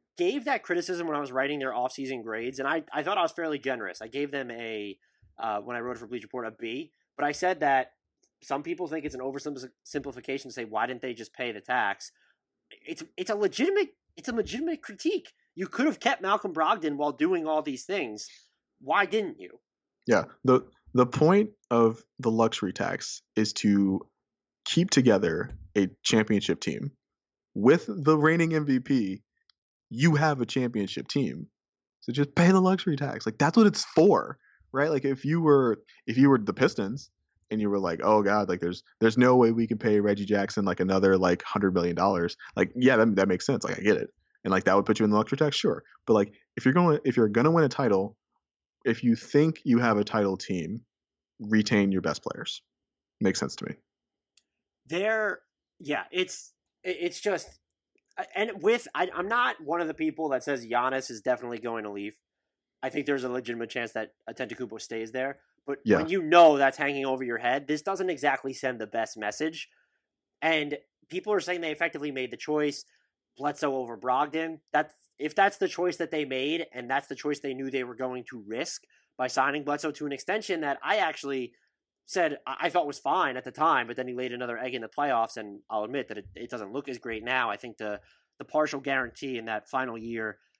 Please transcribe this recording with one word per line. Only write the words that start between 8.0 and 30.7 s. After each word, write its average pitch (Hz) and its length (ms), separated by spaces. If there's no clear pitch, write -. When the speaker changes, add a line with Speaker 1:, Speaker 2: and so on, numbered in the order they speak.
Speaker 1:
some 143 220
people 170 240
think 147 180
it's 135 100
an 127 60
oversimplification 135 1200
to 127 80
say, 117 140
"Why 107 200
didn't 123 160
they 127 120
just 110 200
pay 123 200
the 104 80
tax?" 113 500
It's, - 180
it's 185 140
a 214 60
legitimate, 311 540
it's 165 100
a 240 80
legitimate 294 460
critique. 320 500
You 180 120
could - 180
have 294 160
kept 269 200
Malcolm 196 320
Brogdon 160 440
while 147 160
doing 160 340
all 156 140
these 143 240
things. 131 420
Why 175 240
didn't 190 340
you? 90 200
Speaker 2:
Yeah, 104 180
the, 160 220
the 123 120
point 185 460
of 117 320
the 120 120
luxury 110 420
tax - 480
is 107 160
to 98 480
keep 180 240
together 98 680
a 98 100
championship 107 560
team. - 320
With 143 340
the 156 300
reigning 160 360
M 156 120
V 131 160
P, 110 400
you 147 260
have 147 260
a 117 40
championship 120 600